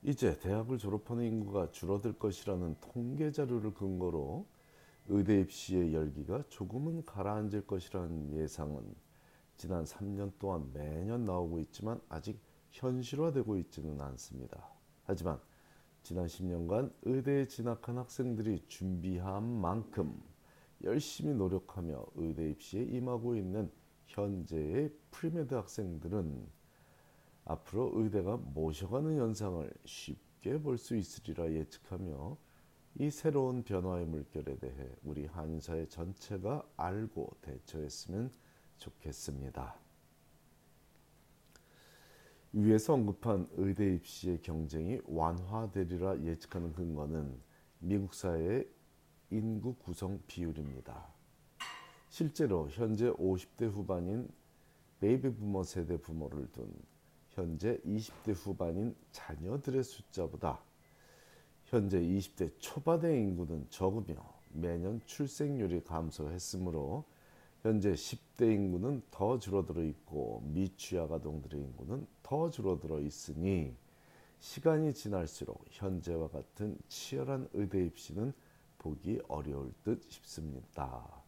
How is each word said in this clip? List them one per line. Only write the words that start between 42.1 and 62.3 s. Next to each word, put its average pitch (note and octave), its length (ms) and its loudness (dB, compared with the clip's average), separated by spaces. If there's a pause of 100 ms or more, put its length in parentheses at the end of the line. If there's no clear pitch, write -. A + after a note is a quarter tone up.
위에서 A2 420 8
언급한 G#2 640 2
의대 G2 360 4
입시의 F2 480 0
경쟁이 D#2+ 680 -2
완화되리라 F2+ 1160 0
예측하는 E2 500 -2
근거는 D2+ 680 -2 (400)
미국 G2 340 0
사회의 F2+ 540 2 (600)
인구 A2 440 0
구성 F#2 540 -4
비율입니다. D2 800 -6 (1000)
실제로 A2+ 640 4
현재 A2 380 4
오십 F#2 480 2
대 A#2+ 100 0
후반인 G2 640 0 (720)
베이비 B2+ 340 6
부머 G2+ 300 0
세대 E2+ 320 -2
부모를 D2 560 -4
둔 G#1+ 200 -10 (600)
현재 F2 520 0
이십 A2 380 -4
대 G#2+ 80 2
후반인 F#2 600 0 (160)
자녀들의 B2+ 720 -2
숫자보다 - 800 -2 (1040)
현재 G2+ 340 4
이십 F#2 380 2